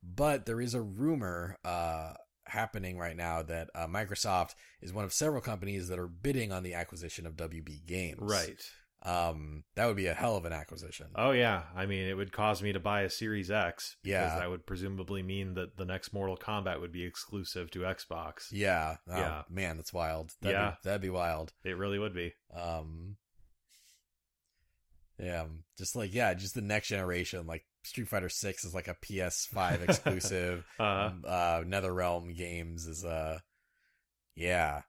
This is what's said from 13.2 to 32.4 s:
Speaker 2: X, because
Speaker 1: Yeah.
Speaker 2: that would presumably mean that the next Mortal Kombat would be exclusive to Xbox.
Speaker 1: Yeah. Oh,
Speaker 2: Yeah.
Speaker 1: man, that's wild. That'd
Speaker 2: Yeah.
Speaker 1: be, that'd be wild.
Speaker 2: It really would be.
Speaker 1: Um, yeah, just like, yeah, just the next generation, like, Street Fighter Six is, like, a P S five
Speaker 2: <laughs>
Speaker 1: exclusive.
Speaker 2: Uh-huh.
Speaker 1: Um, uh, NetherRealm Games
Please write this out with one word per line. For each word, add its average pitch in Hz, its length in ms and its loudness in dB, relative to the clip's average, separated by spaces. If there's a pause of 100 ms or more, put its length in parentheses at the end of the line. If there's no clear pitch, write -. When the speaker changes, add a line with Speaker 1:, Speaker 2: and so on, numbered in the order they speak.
Speaker 2:
X, 98 540 2
because 90 300 4
Speaker 1:
Yeah. 85 60 2
Speaker 2:
that 90 100 0
would 90 160 -4
presumably 95 580 -2
mean 95 300 -2
that 90 240 -4
the 95 80 -4
next 92 260 -4
Mortal 95 240 0
Kombat 95 460 -2
would 69 100 -6
be 87 140 -4
exclusive 90 680 -6
to 92 120 -6
Xbox. 82 680 -4
Speaker 1:
Yeah. 85 460 4 (120)
Oh, 87 80 0
Speaker 2:
Yeah. 78 320 0
Speaker 1:
man, 87 280 -2
that's - 160 -10
wild. 80 480 -2
That'd 98 160 2
Speaker 2:
Yeah. 101 140 4
Speaker 1:
be, 85 120 -6
that'd 98 180 0
be 95 80 0
wild. 82 440 0 (100)
Speaker 2:
It 92 140 -2
really 101 220 0
would 104 140 -2
be. 87 200 -2 (200)
Speaker 1:
Um, 82 640 -6 (2000)
yeah, 87 260 -2 (320)
just - 180 -4
like, 104 180 -2
yeah, 110 200 6
just 92 220 -4
the 123 60 -2
next 104 260 2
generation, 90 580 0
like, 82 200 -6 (180)
Street 117 240 -4
Fighter 92 220 0
Six - 360 -4
is, 87 80 -8
like, 92 140 -4
a 87 140 -4
P 95 200 -2
S 90 240 0
five 90 380 2
Speaker 2:
<laughs> 87 40 0
Speaker 1:
exclusive. 90 800 0 (140)
Speaker 2:
Uh-huh. 101 280 4
Speaker 1:
Um, 90 200 -6
uh, 87 380 4
NetherRealm 90 680 2
Games 85 520 -4